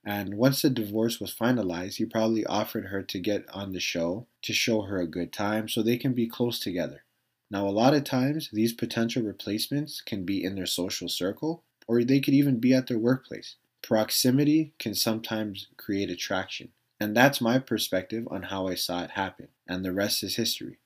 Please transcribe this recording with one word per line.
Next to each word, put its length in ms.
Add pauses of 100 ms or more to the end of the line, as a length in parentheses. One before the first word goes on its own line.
And 320
once 280
the 60
divorce 500
was 140
finalized, 640
he 80
probably 400
offered 400
her 180
to 160
get 340
on 200
the 60
show 460 (160)
to 120
show 300
her 160
a 60
good 260
time 360
so 160
they 140
can 160
be 120
close 340
together. 440 (480)
Now, 160
a 20
lot 240
of 120
times, 460
these 220
potential 480
replacements 800
can 220
be 200
in 120
their 100
social 440
circle, 540 (240)
or 160
they 180
could 120
even 260
be 140
at 140
their 100
workplace. 600 (260)
Proximity 960
can 160
sometimes 800
create 340
attraction. 600 (300)
And 160
that's 260
my 180
perspective 720
on 120
how 240
I 80
saw 280
it 80
happen, 380 (180)
and 160
the 80
rest 320
is 120
history. 500